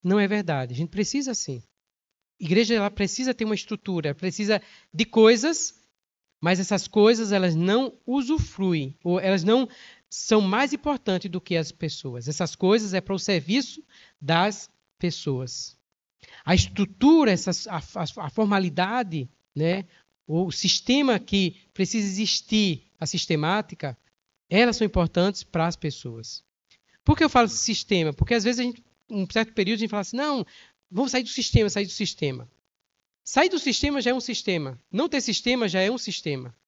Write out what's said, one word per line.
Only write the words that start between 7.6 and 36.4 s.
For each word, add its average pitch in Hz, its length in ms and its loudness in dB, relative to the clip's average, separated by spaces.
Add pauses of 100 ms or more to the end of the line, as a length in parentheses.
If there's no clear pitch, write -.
usufruem, 196 1000 -2
ou 175 160 0
elas 190 240 0
não 233 240 4 (400)
são - 340 2
mais 226 320 0
importantes 247 540 -2
do 175 140 -6
que 170 160 -2
as 160 140 -2
pessoas. 123 560 -8
Essas 160 280 -4
coisas 202 380 2
é 185 80 0
para 190 140 -6
o 180 40 -4
serviço 202 640 -2 (380)
das 175 480 0 (300)
pessoas. 131 760 -6 (680)
A 170 80 2
estrutura, 247 760 4
essas, 180 340 -2
a, 196 120 -8
a, - 480 -8
a - 40 -6
formalidade, 190 1000 0 (300)
né, 175 280 0 (420)
o 165 240 0
sistema 247 680 2
que 185 380 0 (180)
precisa 208 320 -2
existir, 196 920 -2
a 156 80 -6
sistemática, 160 880 -4 (500)
elas 233 300 4
são 226 80 2
importantes 180 560 0
para 165 240 -2
as 170 100 -2
pessoas. 120 680 -10 (600)
Por 302 140 6
que 339 60 4
eu 294 60 4
falo 240 180 4
de 117 60 -4
sistema? 170 600 0
Porque - 220 0
às 220 80 0
vezes 240 160 0
a 254 60 -2
gente, 240 180 -6 (260)
um 196 180 -4
certo 226 240 -2
período 214 260 0
a - 20 -4
gente 220 100 -2
fala 208 120 -4
assim, 208 160 -8
"Não, 277 280 -2 (460)
vamos 233 200 -2
sair 254 120 0
do 220 60 -8
sistema, 226 420 2
sair 202 140 -4
do 185 60 -12
sistema." 131 560 -6 (800)
Sair 330 240 2
do 370 80 -2
sistema 285 420 0
já 240 120 0
é - 20 2
um 254 80 -2
sistema. 160 580 -6 (120)
Não 262 180 -2
ter 277 100 0
sistema 233 480 0
já 185 140 0
é 190 80 2
um 247 80 -2
sistema. 139 580 -8 (120)